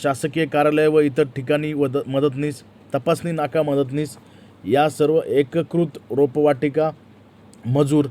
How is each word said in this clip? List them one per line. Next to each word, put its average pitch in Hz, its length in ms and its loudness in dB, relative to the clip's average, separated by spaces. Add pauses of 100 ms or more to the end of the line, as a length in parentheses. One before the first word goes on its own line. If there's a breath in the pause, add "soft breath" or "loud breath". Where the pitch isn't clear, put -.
शासकीय 151 440 -2
कार्यालय 151 400 2
व 156 140 6
इतर 147 220 2
ठिकाणी 147 500 -2
वद-, 139 340 -2
मदतनीस, 139 560 -2 (320)
तपासणी 165 380 -2
नाका 156 300 -2
मदतनीस, 143 540 -2 (480 loud breath)
या 139 240 2
सर्व 156 380 2
एकीकृत 151 720 -2 (120)
रोपवाटिका 147 800 0 (760)
मजूर, 143 440 2